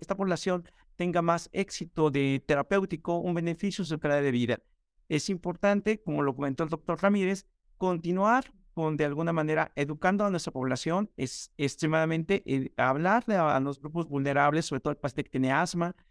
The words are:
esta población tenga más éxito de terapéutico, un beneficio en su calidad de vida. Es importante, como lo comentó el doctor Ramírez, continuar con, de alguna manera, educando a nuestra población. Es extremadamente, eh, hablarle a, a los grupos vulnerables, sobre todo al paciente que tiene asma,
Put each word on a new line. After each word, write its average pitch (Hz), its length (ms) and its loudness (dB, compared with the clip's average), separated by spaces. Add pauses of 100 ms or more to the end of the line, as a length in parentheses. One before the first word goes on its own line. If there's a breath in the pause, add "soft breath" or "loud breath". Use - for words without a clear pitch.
esta - 160 -6
población 180 500 -2 (300 soft breath)
tenga 175 260 0
más 170 300 0
éxito 165 580 0
de 139 360 2
terapéutico, 170 720 0
un 175 160 -2
beneficio 170 480 -2
en 175 40 -2
su 156 120 -4
calidad 143 240 2
de 139 80 2
vida. 120 320 0 (460)
Es - 200 -2
importante, 202 720 0
como 151 220 -2
lo 139 140 2
comentó 139 260 -2
el 160 80 -2
doctor 160 320 -4
Ramírez, 196 440 2 (300)
continuar 185 760 0 (200)
con, 156 220 0
de 151 80 2
alguna 151 280 0
manera, 156 420 0
educando 170 500 0
a 202 60 0
nuestra 170 220 -4
población. 131 640 -2
Es - 420 -8
extremadamente, 160 880 0
eh, 135 300 -2
hablarle 175 580 2
a, 156 220 2
a 135 40 2
los 135 200 -4
grupos 156 280 -6
vulnerables, 143 580 2
sobre 135 140 -4
todo 147 120 -2
al 143 60 -6
paciente 143 260 -6
que - 60 -16
tiene 131 200 0
asma, 170 460 0 (140)